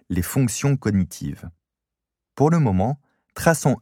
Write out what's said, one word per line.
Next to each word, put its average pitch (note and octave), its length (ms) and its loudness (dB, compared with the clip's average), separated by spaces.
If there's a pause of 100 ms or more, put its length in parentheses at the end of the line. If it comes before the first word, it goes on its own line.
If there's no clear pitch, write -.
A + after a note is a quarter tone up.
(100)
les F2+ 120 -2
fonctions C#3 540 -2
cognitives. F2+ 720 -4 (840)
Pour D3 160 4
le E3+ 80 4
moment, A2+ 420 0 (340)
traçons D#3 480 2